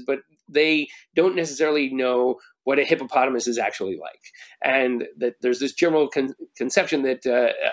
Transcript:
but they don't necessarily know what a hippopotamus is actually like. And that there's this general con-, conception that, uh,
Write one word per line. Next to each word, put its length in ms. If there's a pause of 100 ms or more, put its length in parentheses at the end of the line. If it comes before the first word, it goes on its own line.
but 140 (300)
they 380 (280)
don't 200
necessarily 560
know 440 (280)
what 160
a 40
hippopotamus 640
is 100
actually 420
like. 220 (420)
And 420 (120)
that 240
there's 180
this 140
general 340
con-, 280 (200)
conception 460
that, 240
uh, 280 (200)